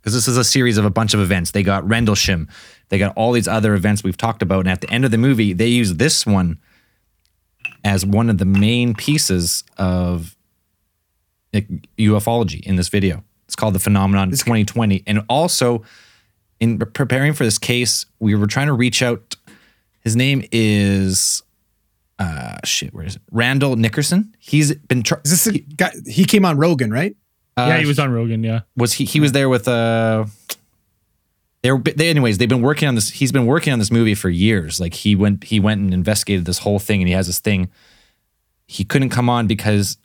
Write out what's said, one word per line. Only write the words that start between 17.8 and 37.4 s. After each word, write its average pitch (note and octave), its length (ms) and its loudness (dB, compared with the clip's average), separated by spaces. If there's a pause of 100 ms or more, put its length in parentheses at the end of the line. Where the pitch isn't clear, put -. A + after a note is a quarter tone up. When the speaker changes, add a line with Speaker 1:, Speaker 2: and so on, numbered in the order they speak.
Speaker 1:
we G#2+ 160 2
were G#2 120 2
trying C#3+ 200 0
to D3 60 0
reach B2 280 0
out. A#2+ 340 -2 (680)
His A2 140 -2
name C3+ 360 2
is, G2+ 920 0 (760)
uh, C#2 460 -8
shit, - 300 -6
where D#2 120 -12
is G2 120 -10
it? - 40 -20 (100)
Randall C3 440 0
Nickerson. D3 640 0
He's D3+ 360 0
been B2 280 -4
tr- - 120 -2 (100)
Speaker 2:
Is D3 60 0
this F3+ 120 2
the A3 100 0
Speaker 1:
he - 60 -2
Speaker 2:
guy? D#3+ 320 -4 (160)
He D3+ 180 2
came G3 200 4
on D#3+ 120 2
Rogan, C#3 340 0
right? E3 240 -4 (420)
Speaker 1:
uh, B2 100 0
Speaker 3:
Yeah, E3 120 2
he D#3 60 0
was C#3+ 140 0
on C3+ 120 0
Rogan, A#2 320 -2
yeah. A2+ 180 -2 (160)
Speaker 1:
was B2 160 0
he, C#3+ 100 -4
he D3+ 160 -2
was C#3+ 140 4
there C3+ 160 2
with, B2 180 0
uh, A2+ 580 0 (1400)
they B2+ 80 2
were, C3+ 80 0
they, D#3 300 0
anyways, B2 280 2
they've A#2+ 100 2
been B2 140 2
working D3 260 0
on B2+ 80 0
this. G#2+ 140 -2
He's C3 240 -2
been B2+ 120 2
working D3 280 2
on A#2+ 60 0
this G2+ 120 -2
movie A2+ 240 2
for G2 140 -2
years. F2 500 0
Like, F2 140 -4
he G#2 220 0
went, G2+ 280 0
he G#2+ 160 -2
went G2+ 220 0
and F#2 120 0
investigated F#2+ 520 -2
this F2 140 -4
whole G2+ 200 -2
thing, G2+ 220 -2
and F2+ 80 2
he F2+ 40 2
has F#2 140 0
this F2 120 -6
thing. F#2 300 -2 (960)